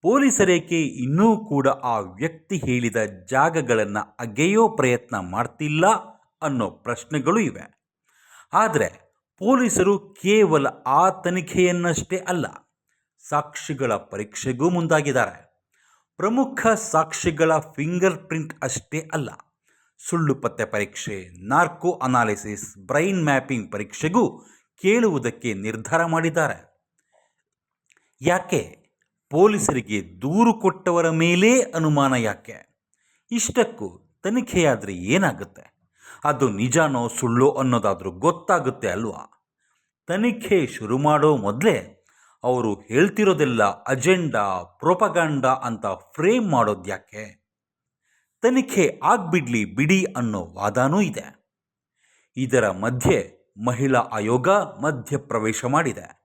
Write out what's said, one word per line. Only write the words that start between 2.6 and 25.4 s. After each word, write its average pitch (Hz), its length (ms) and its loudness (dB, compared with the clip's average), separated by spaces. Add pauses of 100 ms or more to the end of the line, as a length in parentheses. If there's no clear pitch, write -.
ಜಾಗಗಳನ್ನ 127 720 0 (200)
ಅಗೆಯೋ 160 500 2
ಪ್ರಯತ್ನ 123 500 -2
ಮಾಡ್ತಿಲ್ಲ 120 680 -2 (560)
ಅನ್ನೋ 127 280 -2
ಪ್ರಶ್ನೆಗಳು 147 680 -2
ಇವೆ. 110 240 -4 (880)
ಆದ್ರೆ 165 360 2 (520)
ಪೊಲೀಸರು 202 580 2
ಕೇವಲ 185 680 2 (200)
ಆ 160 240 4
ತನಿಖೆಯನ್ನಷ್ಟೇ 175 1040 -2
ಅಲ್ಲ, 180 300 -4 (800)
ಸಾಕ್ಷಿಗಳ 139 680 -4
ಪರೀಕ್ಷೆಗೂ 120 760 -4
ಮುಂದಾಗಿದ್ದಾರೆ. 147 680 0 (800)
ಪ್ರಮುಖ 240 500 -2
ಸಾಕ್ಷಿಗಳ 160 920 0
ಫಿಂಗರ್ 170 600 -2
ಪ್ರಿಂಟ್ 160 440 -8
ಅಷ್ಟೇ 156 500 -8
ಅಲ್ಲ, 143 180 -4 (760)
ಸುಳ್ಳು 156 260 0
ಪತ್ತೆ 117 300 -4
ಪರೀಕ್ಷೆ, 104 540 -6 (300)
ನಾರ್ಕೋ 170 420 0 (120)
ಅನಾಲಿಸಿಸ್, 110 760 -2
ಬ್ರೈನ್ 160 460 -2
ಮ್ಯಾಪಿಂಗ್ 131 480 -2
ಪರೀಕ್ಷೆಗೂ 156 520 -2 (580)
ಕೇಳುವುದಕ್ಕೆ 156 720 0